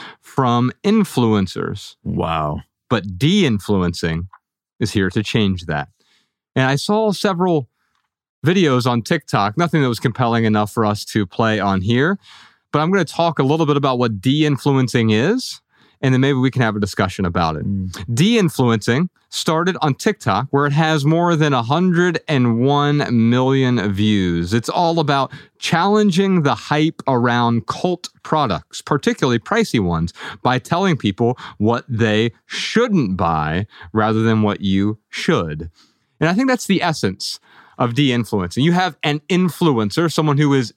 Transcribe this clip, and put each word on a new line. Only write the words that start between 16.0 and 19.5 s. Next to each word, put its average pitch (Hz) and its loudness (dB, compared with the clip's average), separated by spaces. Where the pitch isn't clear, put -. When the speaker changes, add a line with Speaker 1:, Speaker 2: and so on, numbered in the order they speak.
Speaker 1:
and 131 2
then 127 2
maybe 139 2
we 131 2
can 127 -2
have 110 0
a 107 -2
discussion 98 -2
about 85 -2
it. - -8
Speaker 2:
Mm. 95 -6
Speaker 1:
De-influencing 147 0
started 175 -2